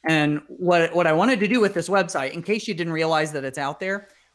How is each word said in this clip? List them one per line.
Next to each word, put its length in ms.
And 400
what, 480
what 100
I 60
wanted 300
to 80
do 100
with 140
this 160
website, 420
in 100
case 260
you 60
didn't 200
realize 400
that 100
it's 140
out 240
there, 260